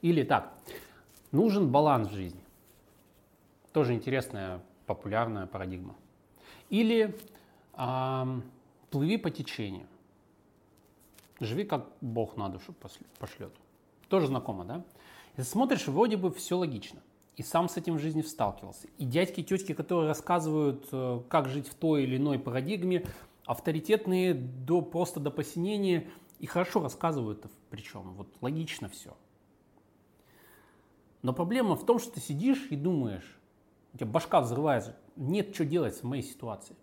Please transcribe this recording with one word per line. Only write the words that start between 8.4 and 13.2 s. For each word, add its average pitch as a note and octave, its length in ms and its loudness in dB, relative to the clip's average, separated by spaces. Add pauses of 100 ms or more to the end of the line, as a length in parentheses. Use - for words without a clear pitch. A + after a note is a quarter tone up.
плыви D#3+ 280 2
по F3+ 120 -2
течению. G2 560 -8 (1500)
Живи, B2 240 -2
как B2+ 220 -4 (140)
Бог A2+ 360 -4
на G2+ 120 -4
душу F#2 240 -12
пошлё-, - 340 -20 (120)
пошлёт. - 340 -12 (560)